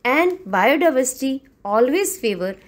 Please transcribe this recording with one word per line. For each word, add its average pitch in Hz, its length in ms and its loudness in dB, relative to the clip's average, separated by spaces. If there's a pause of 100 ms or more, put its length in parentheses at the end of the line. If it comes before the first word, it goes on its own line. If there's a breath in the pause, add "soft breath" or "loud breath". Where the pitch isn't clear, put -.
and 339 380 0
biodiversity 262 1040 0 (200)
always 254 560 0
favor 190 380 -4 (120)